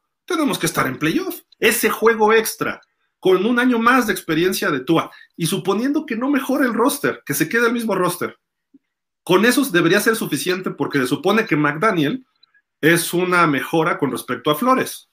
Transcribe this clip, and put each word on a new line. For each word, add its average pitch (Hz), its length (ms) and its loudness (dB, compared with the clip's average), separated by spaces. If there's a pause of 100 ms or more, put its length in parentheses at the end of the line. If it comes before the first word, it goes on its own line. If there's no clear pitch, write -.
(260)
tenemos 294 320 -2
que 165 80 -2
estar 143 200 -2
en 131 120 -6
playoff. 240 420 -4 (180)
Ese 233 300 2
juego 220 440 2
extra, 220 500 -2 (360)
con 185 280 2
un 240 120 0
año 247 200 2
más 240 280 4
de 208 60 0
experiencia 180 580 -2
de 135 100 -2
Tua, 160 300 0 (240)
y 170 120 -4
suponiendo 214 580 -2
que 233 100 -6
no 254 160 -2
mejore 262 360 0
el 226 80 -2
roster, 214 500 -2
que 139 100 -6
se 160 140 -2
quede 233 180 0
el 233 60 2
mismo 226 220 -2
roster, 175 440 -2 (840)
con 185 220 4
eso 254 180 2
debería 175 340 2
ser 220 160 2
suficiente, 185 560 -4
porque - 280 -4
se 127 80 0
supone 202 400 0
que 160 100 0
McDaniel 151 680 0 (560)
es 165 340 4
una 180 320 2
mejora 160 520 0
con 131 140 0
respecto 120 380 -4
a 151 40 0
Flores, 247 580 -2